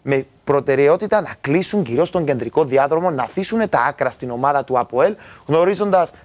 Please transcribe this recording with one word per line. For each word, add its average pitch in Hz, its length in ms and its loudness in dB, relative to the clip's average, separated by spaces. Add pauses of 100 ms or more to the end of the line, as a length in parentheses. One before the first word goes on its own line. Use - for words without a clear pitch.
με 135 240 -2 (180)
προτεραιότητα 143 760 2
να - 100 -8 (100)
κλείσουν 180 420 0
κυρίως 139 280 -2
τον 175 140 -2
κεντρικό 139 400 0
διάδρομο, 143 460 0
να 135 120 -4
αφήσουν 202 460 -2
τα 131 120 2
άκρα 131 300 0
στην 127 200 -10
ομάδα 135 340 0
του 127 140 0
αποέλ, 143 380 0 (300)
γνωρίζοντας, 180 640 2 (140)